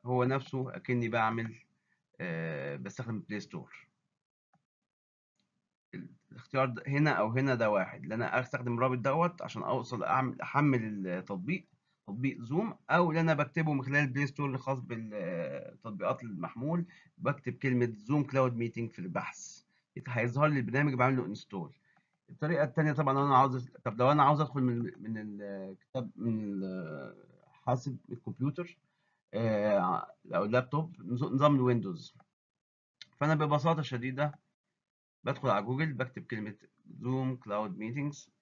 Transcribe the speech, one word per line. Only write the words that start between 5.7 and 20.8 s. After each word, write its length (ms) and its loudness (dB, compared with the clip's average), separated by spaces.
الاختيار 340 -2
ده 220 -6
هنا 240 4
أو 200 2
هنا 240 2
ده 140 2
واحد، 360 0
لأن 160 -4
أنا 180 0
أستخدم 380 -4
الرابط 200 2
دوت 440 0
عشان 220 -8
أوصل 400 -4
أعمل، 380 0
أحمل 680 2
التطبيق، 580 -4
تطبيق 340 -4
زوم، 340 -2
أو 200 6
اللي 120 2
أنا 120 4
بكتبه 400 0
من 100 0
خلال 120 -2
البلاي 320 2
ستور 220 -2
الخاص 300 -4
بالتطبيقات 1400 -6
المحمول، 600 -4
بكتب 360 -4
كلمة 420 0
زوم 280 0
كلاود 320 2
ميتنج 360 -4
في 80 -18
البحث، 640 -8
هيظهر 400 2
لي 120 2
البرنامج 340 2